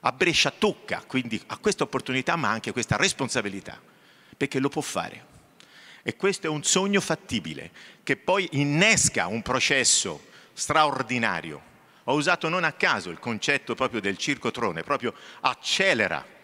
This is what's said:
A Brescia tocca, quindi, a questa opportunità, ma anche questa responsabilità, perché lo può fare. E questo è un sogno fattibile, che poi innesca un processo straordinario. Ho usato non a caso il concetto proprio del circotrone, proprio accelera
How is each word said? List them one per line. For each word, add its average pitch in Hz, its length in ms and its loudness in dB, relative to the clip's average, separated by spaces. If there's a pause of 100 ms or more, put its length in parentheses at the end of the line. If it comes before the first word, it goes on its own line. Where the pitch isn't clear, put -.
A 127 100 2
Brescia 165 400 2
tocca, - 560 0
quindi, 120 400 -2
a 107 100 -8
questa - 260 0
opportunità, 131 520 -2
ma 131 140 0
anche 113 220 -2
questa 117 240 -2
responsabilità, 104 840 -2 (560)
perché 139 240 -2
lo 135 100 2
può 151 120 -4
fare. - 440 -6 (760)
E - 140 -6
questo 190 320 -2
è - 20 -2
un 151 140 -4
sogno 196 360 2
fattibile, 90 720 -4 (320)
che 135 140 0
poi 185 360 0
innesca 143 760 2
un 110 140 -4
processo 123 840 2 (260)
straordinario. 117 1080 0 (440)
Ho 131 100 2
usato 165 340 2
non 175 140 0
a 156 100 0
caso 117 360 0
il 82 100 -10
concetto 120 560 -2
proprio 117 260 -2
del 98 160 -2
circotrone, 113 640 -2
proprio 123 320 -2 (280)
accelera 120 1040 0